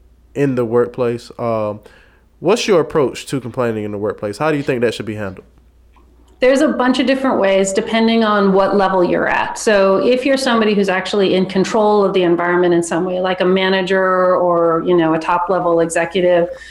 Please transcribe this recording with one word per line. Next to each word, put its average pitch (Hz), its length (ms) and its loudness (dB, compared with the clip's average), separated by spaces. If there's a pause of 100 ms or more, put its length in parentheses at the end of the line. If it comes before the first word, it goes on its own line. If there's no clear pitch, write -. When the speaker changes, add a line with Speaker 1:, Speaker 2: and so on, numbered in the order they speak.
(340)
Speaker 1:
in 135 220 0
the 120 100 0
workplace. 120 720 -2
Um, 110 420 -4 (580)
what's 220 300 0
your 180 140 4
approach 151 460 -2
to 139 120 -4
complaining 113 440 -4
in 104 80 -8
the 104 60 -6
workplace? 104 380 -6
How 151 140 -2
do 151 80 -2
you 143 40 -4
think 127 200 -2
that 117 100 2
should 107 140 -8
be 110 80 -8
handled? 98 320 -10 (920)
Speaker 2:
There's 269 220 4
a 302 80 2
bunch 254 300 0
of 277 80 0
different 269 340 0
ways 190 320 2
depending 226 500 0
on 208 300 2
what 190 240 2
level 190 260 2
you're 170 240 0
at. - 320 -4
So 196 480 2
if 247 200 0
you're 269 100 2
somebody 226 380 0
who's 196 160 0
actually 190 440 0
in 185 120 2
control 208 580 2
of 185 80 0
the 180 120 2
environment 175 500 2
in 170 80 2
some 170 240 -4
way, 180 140 -4
like 185 200 -2
a 190 60 0
manager 185 880 2
or, 170 500 2
you 180 80 2
know, 160 200 2
a 165 40 0
top 175 300 -2
level 170 320 0
executive, 170 720 0 (200)